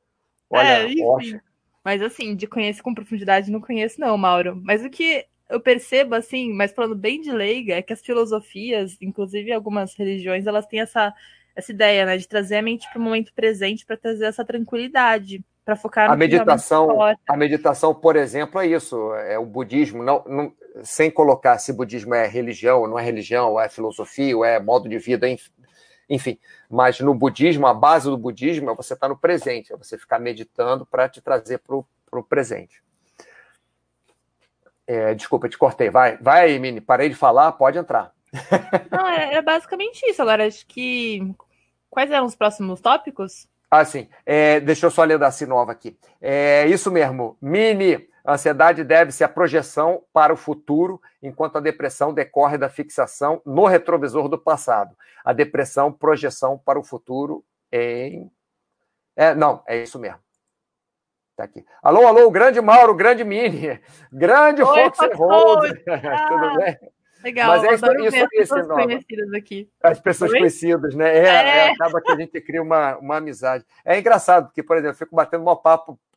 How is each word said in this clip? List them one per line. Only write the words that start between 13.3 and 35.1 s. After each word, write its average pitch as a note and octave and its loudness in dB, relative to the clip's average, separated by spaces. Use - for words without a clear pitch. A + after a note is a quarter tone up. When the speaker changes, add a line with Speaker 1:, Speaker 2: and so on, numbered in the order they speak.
Speaker 2:
presente, G#3+ -4
pra A3+ -8
trazer A3 -6
essa A3 -6
tranquilidade, A#3 -2
pra G#3+ -4
focar G#3+ 2
Speaker 1:
A D3+ 4
Speaker 2:
no D3 2
que E3 6
realmente F3 2
Speaker 1:
meditação, D#3+ 2
Speaker 2:
importa. G#3+ 2
Speaker 1:
a C#3+ 0
meditação, D3+ 0
por D#3+ 4
exemplo, D3 -2
é F#3 -2
isso, B2 -4
é G#2+ -6
o A#2 -8
budismo, A#2 -4
não, C3+ -2
não, C#3+ -8
sem D#3 -2
colocar C3+ 2
se - -10
budismo A#2 -8
é A2+ 0
religião, A#2+ -2
ou A2 -6
não A2+ -8
é A#2+ -6
religião, A#2 -4
ou A2 -2
é A2 -2
filosofia, A2 -6
ou A2+ 0
é A#2 0
modo A#2 -2
de A2 -10
vida, B2 -4
enf-, - -10
enfim. C3 -6
Mas B2 0
no C#3 2
budismo, C#3 0
a A#2 6
base C#3+ 2
do C3+ -2
budismo B2 -6
é A2 -6
você - -12
tá C#3 -4
no C3+ -6
presente, C#3 -4
é A2 -14
você - -18
ficar A#2 -6
meditando A#2+ -6
pra B2+ -2
te - -20
trazer B2+ -4
pro, C3+ -8
pro A#2+ -10
presente. A2+ -6
É, A2 -2